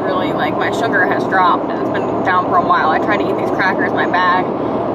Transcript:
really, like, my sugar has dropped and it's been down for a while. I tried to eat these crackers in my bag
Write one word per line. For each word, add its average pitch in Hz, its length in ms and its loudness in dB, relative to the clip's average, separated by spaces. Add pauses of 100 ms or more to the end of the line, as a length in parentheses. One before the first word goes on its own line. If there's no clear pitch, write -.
really, - 300 -2
like, - 260 -2
my 180 140 -2
sugar - 340 0
has - 220 0
dropped 185 420 2
and - 100 -4
it's - 100 -2
been - 340 -2
down 185 260 0
for 185 60 2
a 175 100 2
while. 160 240 2
I 180 80 2
tried 185 200 0
to 196 120 0
eat - 80 -2
these - 120 -2
crackers - 420 0
in - 40 -2
my 160 140 0
bag 180 340 2 (500)